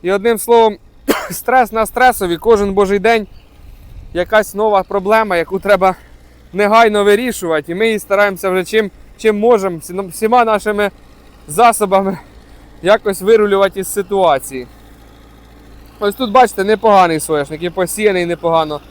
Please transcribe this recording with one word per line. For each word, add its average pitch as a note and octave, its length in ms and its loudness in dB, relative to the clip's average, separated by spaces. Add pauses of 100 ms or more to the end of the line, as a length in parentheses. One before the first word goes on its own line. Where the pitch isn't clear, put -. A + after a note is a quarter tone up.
І F3 100 -2
одним G3+ 260 0
словом, A3+ 380 2 (280)
<coughs> - 260 -4
стрес B3+ 420 0
на A3 140 -2
стресові, G#3+ 500 0
кожен G3+ 360 2
божий G3 260 0
день G#3+ 280 0 (880)
якась G3 420 0
нова G#3 280 0
проблема, G3+ 540 -2
яку E3+ 220 -4
треба F#3+ 360 2 (580)
негайно G#3 520 2
вирішувати. G3 680 0
І - 20 -6
ми G#3 120 -2
її A3 120 -2
стараємося G3 520 -2
вже F#3 140 -2
чим, G#3+ 260 -2 (260)
чим G#3+ 220 -2
можемо, G3 400 0
всі-, F#3 300 -10
всіма A3+ 360 0
нашими G#3 460 -2 (580)
засобами F#3+ 720 0 (640)
якось G3 400 0
вирулювати G3 580 2
із F#3 120 -8
ситуації. E3+ 720 -2 (1300)
Ось G3+ 140 -4
тут, B3+ 160 -6
бачите, G#3 340 2
непоганий G3 560 2
соняшник, D3+ 420 -4
і F3 80 -4
посіяний F#3 560 -2
непогано. E3 540 -2 (100)